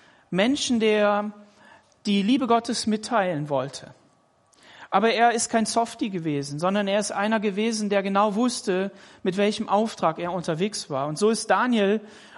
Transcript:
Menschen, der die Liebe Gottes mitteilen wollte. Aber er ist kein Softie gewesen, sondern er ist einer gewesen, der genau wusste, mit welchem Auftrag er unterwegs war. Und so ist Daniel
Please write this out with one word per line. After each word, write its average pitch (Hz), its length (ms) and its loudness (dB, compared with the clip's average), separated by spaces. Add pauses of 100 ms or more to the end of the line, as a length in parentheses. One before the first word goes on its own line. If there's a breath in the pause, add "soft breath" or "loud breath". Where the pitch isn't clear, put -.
(300 soft breath)
Menschen, 233 500 0
der 208 520 2 (760 loud breath)
die 202 160 2
Liebe 247 240 2
Gottes 233 400 0
mitteilen 196 600 -2
wollte. 139 460 -4 (1000 loud breath)
Aber 208 200 4
er 233 200 4
ist 226 180 -2
kein 226 160 2
Softie 233 440 -2
gewesen, 147 480 -4
sondern 196 300 0
er 202 100 2
ist 208 140 -4
einer 214 260 0
gewesen, 214 520 -2
der 202 120 2
genau 196 320 2
wusste, 196 560 -2 (320 loud breath)
mit 185 140 -2
welchem 208 320 0
Auftrag 196 500 0
er 170 140 -4
unterwegs 180 580 -4
war. 139 160 -2
Und 151 100 -6
so 208 140 2
ist 220 180 -2
Daniel 214 520 2 (380 loud breath)